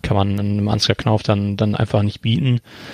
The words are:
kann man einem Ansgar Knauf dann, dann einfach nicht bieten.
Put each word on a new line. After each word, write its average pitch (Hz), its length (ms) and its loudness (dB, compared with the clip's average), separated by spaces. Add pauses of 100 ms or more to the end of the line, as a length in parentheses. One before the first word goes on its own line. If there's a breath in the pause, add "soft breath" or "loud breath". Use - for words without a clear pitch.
kann - 160 0
man 98 220 0
einem 101 300 0
Ansgar 107 260 0
Knauf 107 260 0
dann, 101 360 0
dann 104 180 0
einfach 110 260 0
nicht 104 200 -2
bieten. 120 400 0 (320 loud breath)